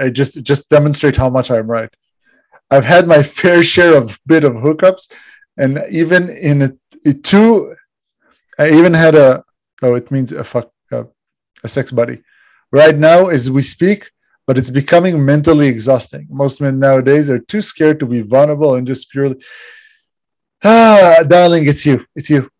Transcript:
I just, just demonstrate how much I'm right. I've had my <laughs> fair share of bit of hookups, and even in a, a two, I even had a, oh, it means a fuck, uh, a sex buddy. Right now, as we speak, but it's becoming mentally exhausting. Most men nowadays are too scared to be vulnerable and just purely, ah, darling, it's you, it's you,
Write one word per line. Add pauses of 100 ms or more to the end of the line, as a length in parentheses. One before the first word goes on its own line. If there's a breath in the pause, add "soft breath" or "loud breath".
I
just,
just
demonstrate
how
much
I'm
right. (800)
I've
had
my
<laughs>
fair
share
of
bit
of
hookups, (460 soft breath)
and
even
in
a, (320)
a
two, (840)
I
even
had
a, (380)
oh,
it
means
a
fuck, (220)
uh, (600)
a
sex
buddy. (480)
Right
now,
as
we
speak, (360)
but
it's
becoming
mentally
exhausting.
Most
men
nowadays
are
too
scared
to
be
vulnerable
and
just
purely, (1300 loud breath)
ah,
darling,
it's
you, (100)
it's
you,